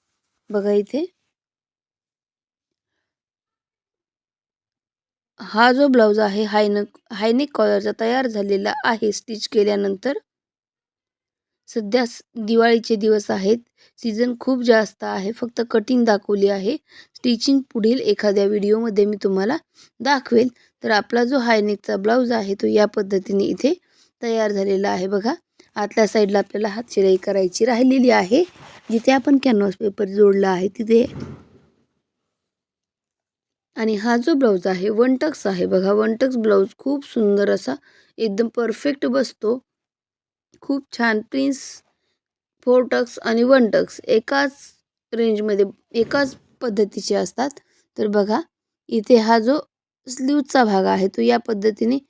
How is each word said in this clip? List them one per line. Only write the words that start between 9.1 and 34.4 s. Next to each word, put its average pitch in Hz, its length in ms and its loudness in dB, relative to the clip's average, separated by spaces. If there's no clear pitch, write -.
स्टिच - 360 -12
केल्यानंतर. 202 680 -2
सध्या 226 360 -2
स-, - 160 -10
दिवाळीचे 226 600 2
दिवस 214 340 0
आहेत, 202 260 0
सीझन 240 400 -2
खूप 262 240 -2
जास्त 220 400 2
आहे, 208 280 -6
फक्त 233 300 -6
कटिंग 240 340 0
दाखवली 202 440 0
आहे. 196 260 -2
स्टिचिंग 247 440 0
पुढील 226 300 0
एखाद्या 202 440 0
व्हिडिओमध्ये 208 600 0
मी 208 180 -2
तुम्हाला 196 340 0
दाखवेल. 254 480 0
तर 233 80 -2
आपला 226 320 0
जो 254 160 0
हायनेकचा 214 580 0
ब्लाऊज 233 340 0
आहे, 202 240 -4
तो 220 120 -4
या 214 200 4
पद्धतीने 196 580 -2
इथे 240 280 0
तयार 226 300 -2
झालेला 196 380 -2
आहे. 190 180 -4
बघा, 208 260 -2
आतल्या 208 320 0
साईडला 202 320 0
आपल्याला 208 280 -4
हात 208 240 -10
शिलाई 190 320 2
करायची 196 420 -2
राहिलेली 254 460 4
आहे, 214 320 2
जिथे 226 220 0
आपण 269 320 4
कॅनव्हास 202 360 2
पेपर 208 300 -4
जोडला 196 400 4
आहे 185 180 0
तिथे. 226 280 2
आणि 220 200 -2
हा 233 200 0
जो 240 180 0
ब्लाऊज 214 320 2